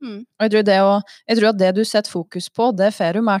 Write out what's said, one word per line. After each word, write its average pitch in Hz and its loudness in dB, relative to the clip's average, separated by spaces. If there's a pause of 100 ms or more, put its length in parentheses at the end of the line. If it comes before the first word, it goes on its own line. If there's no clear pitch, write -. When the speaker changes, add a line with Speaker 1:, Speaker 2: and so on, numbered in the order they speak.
Speaker 1:
Mm. 214 -12
Speaker 2:
Og - -14
jeg 214 0
tror 214 2
det 196 4
å, 196 2 (280)
jeg 233 0
tror 214 2
at 214 0
det 185 2
du 220 0
setter - -4
fokus 175 -10
på, 233 -2
det 190 2
får 170 -2
du 208 -2
mer 202 0